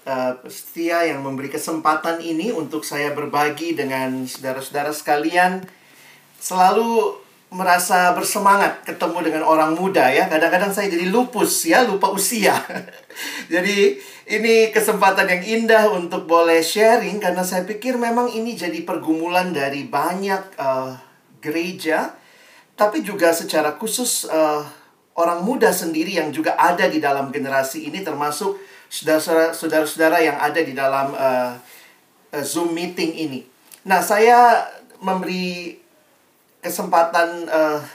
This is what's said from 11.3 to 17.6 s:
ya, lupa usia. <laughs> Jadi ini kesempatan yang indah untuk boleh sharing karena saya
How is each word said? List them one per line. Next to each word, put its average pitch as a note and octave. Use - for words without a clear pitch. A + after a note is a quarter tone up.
ya, B3+
lupa G3
usia. G3
<laughs> -
Jadi G3
ini A3
kesempatan G3
yang F3+
indah A3
untuk F3+
boleh E3
sharing G#3
karena F3+
saya F#3